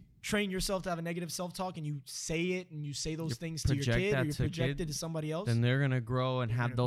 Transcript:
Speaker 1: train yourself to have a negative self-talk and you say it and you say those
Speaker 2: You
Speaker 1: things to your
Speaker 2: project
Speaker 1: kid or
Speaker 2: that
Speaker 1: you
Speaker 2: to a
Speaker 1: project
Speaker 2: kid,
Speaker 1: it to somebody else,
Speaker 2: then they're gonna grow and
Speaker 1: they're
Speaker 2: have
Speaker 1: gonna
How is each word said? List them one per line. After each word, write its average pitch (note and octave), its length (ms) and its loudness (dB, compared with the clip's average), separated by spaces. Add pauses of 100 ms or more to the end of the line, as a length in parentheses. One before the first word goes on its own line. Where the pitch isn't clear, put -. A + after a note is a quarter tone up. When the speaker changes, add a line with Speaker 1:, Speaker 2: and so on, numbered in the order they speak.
(220)
Speaker 1:
train G#3 300 0
yourself F#3 320 0
to F#3+ 60 -4
have E3+ 100 -2
a - 20 -4
negative E3+ 300 -4
self-talk F3+ 460 -6
and D#3 80 -6
you D3 200 -4
say - 360 -4 (180)
it F3+ 120 -10
and D3+ 140 -8
you C#3+ 80 -6
say D#3+ 220 -4
those D#3+ 160 -4
Speaker 2:
You A#2+ 40 -4
Speaker 1:
things E3 280 -4
to - 120 4
your C#3 100 2
Speaker 2:
project A#2+ 140 4
Speaker 1:
kid G3 140 2
or - 40 4
Speaker 2:
that - 80 4
Speaker 1:
you D3 80 0
Speaker 2:
to - 100 0
a - 40 4
Speaker 1:
project D3 320 0
Speaker 2:
kid, - 40 -2
Speaker 1:
it E3 40 -2
to D3 60 -6
somebody D#3 380 -4
else, E3+ 160 -4
Speaker 2:
then A#2 140 4
they're B2 180 6
gonna C3 220 4
grow B2+ 400 0
and A#2 100 0
Speaker 1:
they're A#2 60 0
Speaker 2:
have A#2+ 140 2
Speaker 1:
gonna A#2 40 -4 (120)